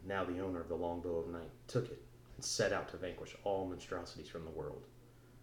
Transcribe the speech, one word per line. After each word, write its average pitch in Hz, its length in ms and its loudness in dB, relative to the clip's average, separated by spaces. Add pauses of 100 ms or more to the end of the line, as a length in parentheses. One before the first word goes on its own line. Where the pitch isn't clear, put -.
now 98 160 4
the 90 160 2
owner 92 220 2
of 85 80 -4
the 85 60 4
Longbow 85 420 2
of 82 100 2
Night, 85 240 -4 (160)
took - 180 4
it - 160 -8 (340)
and - 80 -8
set 98 300 4
out 90 160 2
to - 80 -6
vanquish 85 460 -4
all 95 240 4
monstrosities 87 600 -4
from 82 160 -6
the 80 80 -6
world. 76 360 -4 (540)